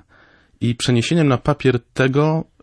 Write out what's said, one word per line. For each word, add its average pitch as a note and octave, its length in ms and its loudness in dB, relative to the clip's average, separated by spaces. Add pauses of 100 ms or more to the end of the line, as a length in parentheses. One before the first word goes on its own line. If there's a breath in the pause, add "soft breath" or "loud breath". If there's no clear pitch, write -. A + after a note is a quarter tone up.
(600 soft breath)
i A#2 140 -2
przeniesieniem C#3+ 520 0
na B2 100 0
papier C3 420 -2 (140)
tego, D3 500 0 (200)